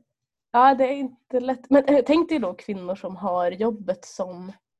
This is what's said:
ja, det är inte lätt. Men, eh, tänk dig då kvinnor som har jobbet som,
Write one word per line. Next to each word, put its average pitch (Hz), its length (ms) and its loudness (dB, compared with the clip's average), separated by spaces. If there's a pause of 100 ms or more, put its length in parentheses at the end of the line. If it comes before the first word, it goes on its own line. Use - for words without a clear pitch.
(520)
ja, 262 220 6
det 262 100 2
är 254 80 -2
inte 262 480 -6
lätt. 254 300 -6
Men, 277 140 6
eh, 277 220 4
tänk 330 220 2
dig 311 100 -2
då 185 160 -4
kvinnor 185 400 -8
som 190 220 -10
har 180 340 -2
jobbet 196 540 -4
som, 185 480 -12 (280)